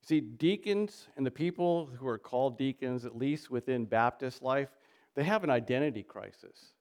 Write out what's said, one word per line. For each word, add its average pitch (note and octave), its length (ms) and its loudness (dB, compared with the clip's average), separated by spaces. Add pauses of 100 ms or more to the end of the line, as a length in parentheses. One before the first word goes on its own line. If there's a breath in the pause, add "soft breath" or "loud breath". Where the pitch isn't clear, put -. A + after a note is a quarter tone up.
See, D#3 160 4
deacons G3 960 0
and C#3 80 0
the C3 80 0
people E3+ 560 0 (120)
who C3 80 -6
are A#2 100 0
called B2+ 400 0
deacons, B2+ 480 -2
at A2+ 100 -10
least C#3 360 -2
within B2 340 0
Baptist A#2+ 560 0
life, C3+ 280 0 (440 soft breath)
they C#3 100 0
have G3+ 200 2
an D#3 80 2
identity B2 500 0
crisis. - 800 -18